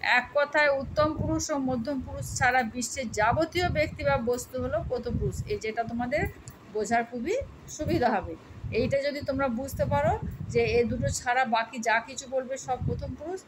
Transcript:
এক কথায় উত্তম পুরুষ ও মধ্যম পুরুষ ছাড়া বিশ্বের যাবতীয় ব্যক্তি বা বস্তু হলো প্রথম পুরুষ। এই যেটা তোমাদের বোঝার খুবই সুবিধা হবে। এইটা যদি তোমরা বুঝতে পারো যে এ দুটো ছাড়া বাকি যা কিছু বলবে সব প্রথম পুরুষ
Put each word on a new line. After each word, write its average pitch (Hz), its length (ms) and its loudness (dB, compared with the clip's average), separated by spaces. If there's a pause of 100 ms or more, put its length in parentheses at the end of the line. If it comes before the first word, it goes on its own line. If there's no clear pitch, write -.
(160)
এক 247 80 4 (100)
কথায় 294 440 4
উত্তম 302 360 2
পুরুষ 320 360 0
ও 302 80 0
মধ্যম 254 420 -2
পুরুষ 277 340 -8
ছাড়া 254 280 4
বিশ্বের 247 500 -4
যাবতীয় 320 560 2
ব্যক্তি 302 360 0
বা 277 140 4
বস্তু 247 420 -2
হলো 262 180 -2 (100)
প্রথম 240 300 -4
পুরুষ। 196 180 0 (100)
এই 208 120 -2
যেটা 220 260 -4
তোমাদের 247 380 -2 (500)
বোঝার 220 320 2
খুবই 247 300 -2 (340)
সুবিধা 311 420 2
হবে। 180 240 0 (380)
এইটা 254 300 2
যদি 285 240 -2
তোমরা 277 220 0
বুঝতে 269 360 -2
পারো 285 280 4 (360)
যে 233 160 2
এ 226 200 4
দুটো 247 260 0
ছাড়া 247 340 2
বাকি 226 340 0
যা 220 220 4
কিছু 262 300 -10
বলবে 262 260 -2
সব 262 280 -4
প্রথম 269 300 -2
পুরুষ 320 340 -6